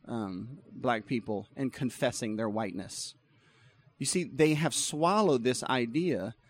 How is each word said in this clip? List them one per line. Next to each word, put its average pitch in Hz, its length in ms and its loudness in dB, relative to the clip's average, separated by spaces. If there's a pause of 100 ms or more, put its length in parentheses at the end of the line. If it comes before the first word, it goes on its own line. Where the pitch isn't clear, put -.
um, 110 500 -6 (140)
black 123 340 -2
people 107 500 -4
and 131 160 -4
confessing 120 640 -2
their 110 140 -2
whiteness. 101 640 -6 (840)
You 143 80 -4
see, 180 160 2
they 156 320 4
have 147 180 2
swallowed 165 720 4
this 123 220 2
idea 123 680 0 (160)